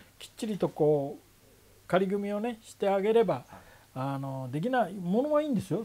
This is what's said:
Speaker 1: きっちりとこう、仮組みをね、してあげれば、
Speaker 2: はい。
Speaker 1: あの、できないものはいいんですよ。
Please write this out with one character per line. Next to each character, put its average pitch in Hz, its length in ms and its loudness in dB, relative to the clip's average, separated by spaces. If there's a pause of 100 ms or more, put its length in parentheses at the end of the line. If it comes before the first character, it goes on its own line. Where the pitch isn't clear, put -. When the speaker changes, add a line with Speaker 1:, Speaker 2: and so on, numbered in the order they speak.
(200)
Speaker 1:
き - 80 -16
っ - 80 -20
ち 240 100 -6
り 214 100 -4
と 170 120 0
こ 147 520 2
う、 - 40 -20 (600)
仮 185 220 2
組 202 160 -2
み 202 80 -4
を 208 80 -4
ね、 233 220 -6
し - 120 -20
て 202 140 0
あ 196 120 4
げ 208 120 2
れ 226 120 6
ば、 190 100 2
Speaker 2:
は 160 60 -4
い。 - 40 -18 (500)
Speaker 1:
あ 139 240 -4
の、 135 320 -8
で 143 120 -2
き 240 80 -2
な 240 180 2
い 185 60 -10
も 190 280 0
の 302 80 -2
は 302 120 4
い 311 40 -2
い - 20 -4
ん 277 60 0
で 196 60 0
す - 100 -10
よ。 202 140 -2